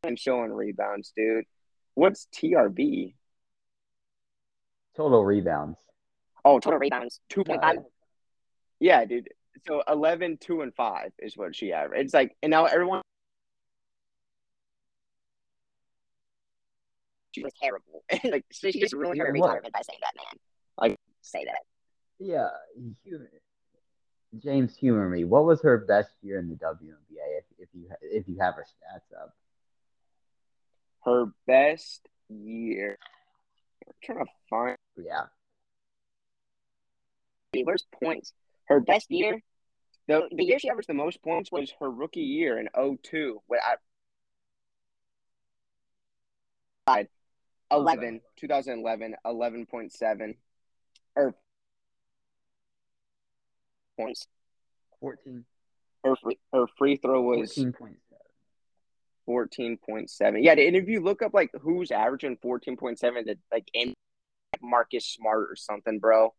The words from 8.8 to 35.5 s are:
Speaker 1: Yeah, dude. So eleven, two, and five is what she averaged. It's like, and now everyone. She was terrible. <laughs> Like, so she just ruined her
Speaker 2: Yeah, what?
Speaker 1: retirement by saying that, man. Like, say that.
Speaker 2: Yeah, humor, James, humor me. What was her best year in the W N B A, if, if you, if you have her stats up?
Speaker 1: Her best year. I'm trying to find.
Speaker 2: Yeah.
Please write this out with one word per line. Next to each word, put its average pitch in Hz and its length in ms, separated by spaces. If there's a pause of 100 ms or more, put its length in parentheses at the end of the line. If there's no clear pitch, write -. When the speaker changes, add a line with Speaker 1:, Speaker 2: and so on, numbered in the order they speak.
Speaker 1:
Yeah, 156 240
dude. 120 240 (380)
So 151 200
eleven, 160 520
two, 165 240
and 127 120
five 110 440
is - 180
what 95 180
she 98 180
averaged. 80 340
It's 135 80
like, 135 280
and 156 80
now 160 140
everyone. 180 380 (4000)
She - 120
was 135 160
terrible. - 500
<laughs> - 140
Like, 175 280
so - 180
she 185 100
just 214 140
ruined 156 260
her 127 60
Speaker 2:
Yeah, 139 140
what? 180 80
Speaker 1:
retirement - 240
by 104 100
saying - 200
that, - 140
man. - 180 (440)
Like, 110 180 (260)
say - 220
that. 57 160 (580)
Speaker 2:
Yeah, 165 300 (560)
humor, 160 260 (1080)
James, 135 380
humor 110 320
me. 87 160
What 123 200
was 160 180
her 127 160
best 104 320 (120)
year 98 160
in 87 100
the 82 80
W 80 340
N 76 80 (100)
B 78 100
A, 73 200
if, - 60 (140)
if 90 140
you, 87 160 (140)
if 92 260
you 90 120
have 90 140
her 85 100
stats - 560
up? 78 140 (1700)
Speaker 1:
Her 123 220 (200)
best 143 640 (200)
year. 107 720 (880)
I'm - 160
trying 226 240
to - 60 (160)
find. - 280 (200)
Speaker 2:
Yeah. 80 280 (2500)